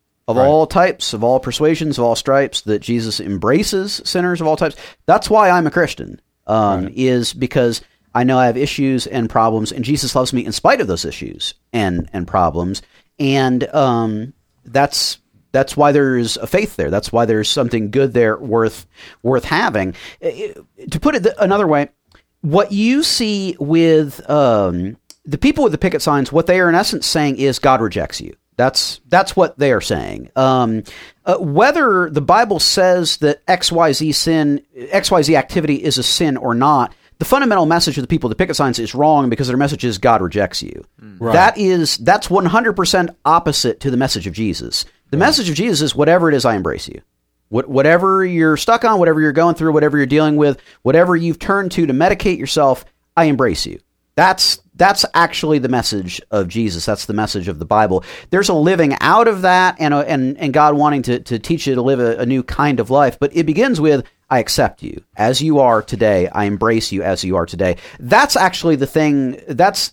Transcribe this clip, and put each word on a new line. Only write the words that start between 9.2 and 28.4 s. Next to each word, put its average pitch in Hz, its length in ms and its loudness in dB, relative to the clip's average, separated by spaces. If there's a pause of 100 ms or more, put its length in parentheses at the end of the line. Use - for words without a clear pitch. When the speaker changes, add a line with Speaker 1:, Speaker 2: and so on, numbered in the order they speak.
Speaker 1:
problems, 110 420 0
and 120 120 -8
Jesus 135 300 -4
loves 127 180 0
me 123 120 -2
in 107 80 -8
spite 254 280 0
of 143 80 -4
those 87 160 -4
issues 62 500 -10 (180)
and, 92 400 -2
and 92 140 -6
problems. 87 560 -2 (360)
And, 135 460 0 (100)
um, 117 580 0 (320)
that's, - 540 -2 (340)
that's 135 240 -2
why 147 160 4
there's 131 460 0
a 117 80 -8
faith 208 300 -2
there. 76 140 -4
That's 98 220 -4
why 117 140 2
there's 107 220 0
something 117 420 -2
good 135 240 0
there 113 220 2
worth, 113 500 -2 (360)
worth 123 220 0
having. 104 500 -2 (280)
I, - 320 -6 (360)
to - 100 -6
put - 140 0
it 190 80 -2
th-, 214 160 0
another 202 280 0
way, 143 220 0 (520)
what 175 320 0
you 233 300 0
see 208 560 -4
with, 156 720 2
um, 104 680 2 (280)
the 143 140 -6
people 285 260 2
with 196 80 2
the 151 60 -4
picket 175 240 -2
signs, 143 300 0
what 165 140 2
they 185 140 4
are 180 80 4
in 165 60 4
essence - 320 -2
saying 147 300 0
is, 135 220 0
"God 131 220 2
rejects 101 400 -4
you." - 120 -14 (240)